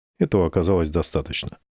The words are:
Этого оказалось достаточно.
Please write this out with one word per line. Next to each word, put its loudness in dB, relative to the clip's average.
Этого 2
оказалось 2
достаточно. -4